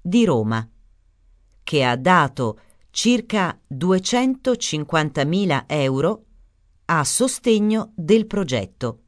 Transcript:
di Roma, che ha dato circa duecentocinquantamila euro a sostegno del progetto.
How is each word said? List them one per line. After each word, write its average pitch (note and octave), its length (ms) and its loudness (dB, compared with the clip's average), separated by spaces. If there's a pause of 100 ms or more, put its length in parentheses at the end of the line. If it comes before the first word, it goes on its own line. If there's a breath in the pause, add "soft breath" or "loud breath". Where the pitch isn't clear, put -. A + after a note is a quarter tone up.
di A3+ 240 2
Roma, A2+ 420 0 (960)
che C#3 220 0
ha B2 120 0
dato C3+ 640 0 (300 soft breath)
circa G#3+ 760 -2
duecentocinquantamila F3 2000 -2
euro C3+ 560 -2 (640)
a D#3+ 180 0
sostegno A3 880 0
del G#3 320 2
progetto. B2+ 800 -6